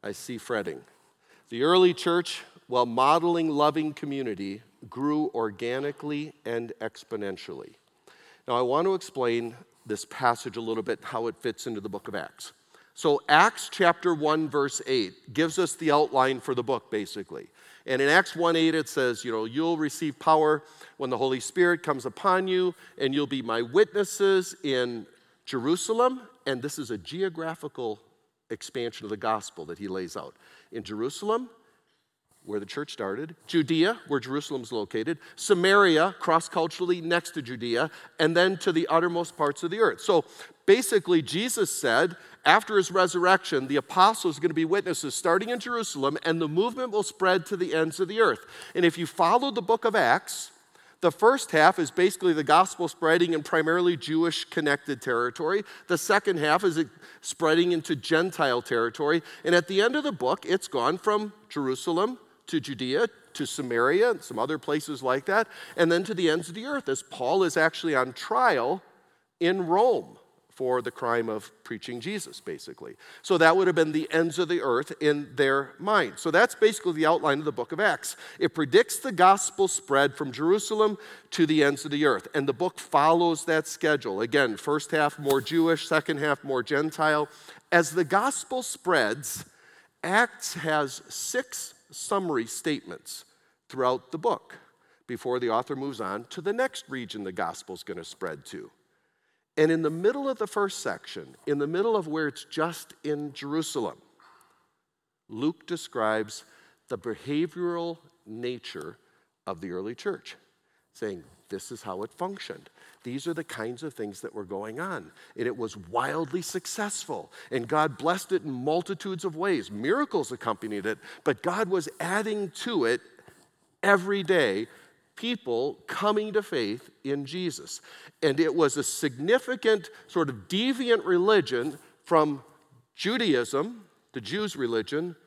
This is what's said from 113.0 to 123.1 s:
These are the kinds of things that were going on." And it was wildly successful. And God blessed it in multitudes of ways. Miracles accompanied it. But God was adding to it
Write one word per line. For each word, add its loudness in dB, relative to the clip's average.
These -8
are -4
the -8
kinds -10
of -10
things -10
that -14
were -10
going -10
on." -8
And -4
it -4
was -8
wildly -4
successful. -8
And -4
God 0
blessed -2
it 0
in -8
multitudes -4
of -6
ways. -2
Miracles -2
accompanied -4
it. -2
But 0
God 0
was -2
adding -4
to -2
it 0